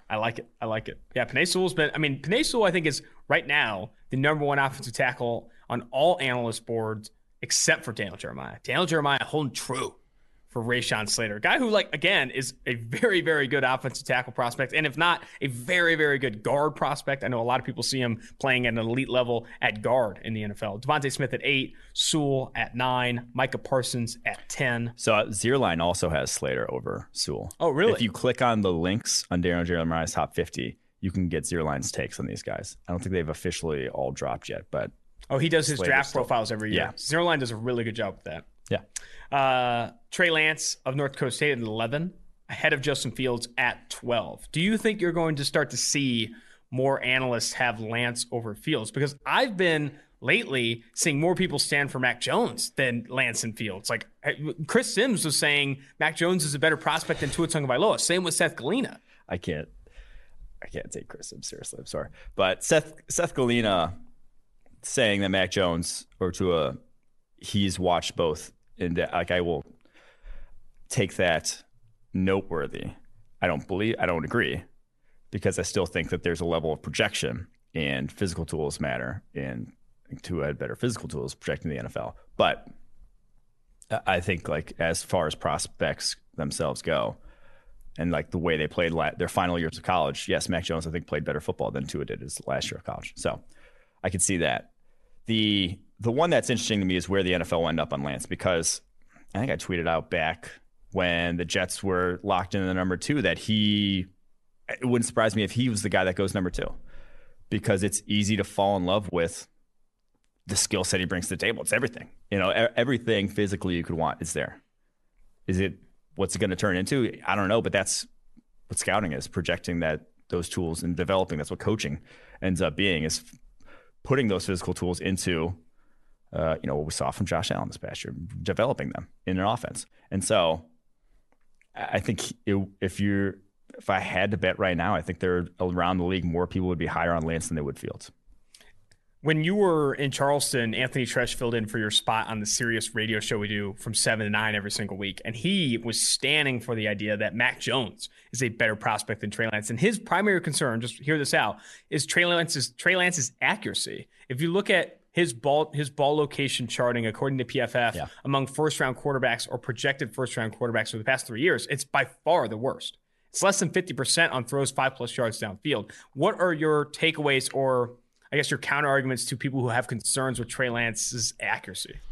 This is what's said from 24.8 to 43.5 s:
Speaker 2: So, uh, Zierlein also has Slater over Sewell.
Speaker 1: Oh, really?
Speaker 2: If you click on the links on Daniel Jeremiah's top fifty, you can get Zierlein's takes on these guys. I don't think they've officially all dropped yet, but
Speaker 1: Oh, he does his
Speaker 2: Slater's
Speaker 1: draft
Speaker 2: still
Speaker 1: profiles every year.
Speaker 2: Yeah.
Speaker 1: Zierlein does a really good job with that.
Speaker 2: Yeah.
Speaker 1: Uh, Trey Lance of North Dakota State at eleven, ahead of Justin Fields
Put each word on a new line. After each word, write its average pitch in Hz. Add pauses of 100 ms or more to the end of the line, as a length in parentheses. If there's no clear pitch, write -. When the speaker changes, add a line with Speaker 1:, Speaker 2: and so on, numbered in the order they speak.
Speaker 2:
So, 113
uh, 110
Zierlein 110
also 87
has 69
Slater 64
over 52
Sewell. 53
Speaker 1:
Oh, 165
really? 175
Speaker 2:
If -
you 220
click -
on 117
the 95
links 90
on 90
Daniel 87
Jeremiah's 82
top 76
fifty, 62 (220)
you 95
can 90
get 78
Zierlein's 76
takes -
on 67
these 50
guys. - (140)
I -
don't 90
think 92
they've 82
officially 78
all 67
dropped -
yet, -
but 60 (380)
Speaker 1:
Oh, 139
he 143
does 160
his 147
Speaker 2:
Slater's 98
Speaker 1:
draft 135
Speaker 2:
still 147
Speaker 1:
profiles 120
every 107
year. 87
Speaker 2:
Yeah. -
Speaker 1:
Zierlein 160
does 123
a 113
really 117
good 110
job 104
with -
that. 80 (220)
Speaker 2:
Yeah. -
Speaker 1:
Uh, 123 (200)
Trey 180
Lance 156
of 135
North 139
Dakota 131
State 147
at 123
eleven, 117 (360)
ahead 151
of 139
Justin 135
Fields 123 (100)